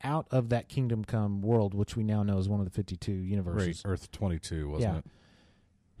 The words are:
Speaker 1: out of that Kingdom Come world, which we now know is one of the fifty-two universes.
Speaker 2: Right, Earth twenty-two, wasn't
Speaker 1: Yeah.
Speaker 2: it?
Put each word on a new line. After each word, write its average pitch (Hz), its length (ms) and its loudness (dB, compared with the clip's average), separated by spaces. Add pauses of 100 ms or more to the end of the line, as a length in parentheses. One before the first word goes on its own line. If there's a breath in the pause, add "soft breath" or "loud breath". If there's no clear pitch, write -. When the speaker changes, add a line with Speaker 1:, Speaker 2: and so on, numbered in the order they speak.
Speaker 1:
out 151 280 -2
of 123 180 2
that 117 200 0
Kingdom 117 340 0
Come 104 380 0
world, 104 320 4
which 101 220 -2
we 113 80 0
now 107 200 2
know 101 140 2
is 95 100 2
one 104 140 2
of 98 40 0
the 92 60 -4
fifty-two 95 400 -4
universes. 92 720 0
Speaker 2:
Right, 101 80 -2
Earth - 200 -2
twenty-two, 82 580 -2
wasn't 92 240 2
Speaker 1:
Yeah. 78 60 -2
Speaker 2:
it? - 60 -8 (960 soft breath)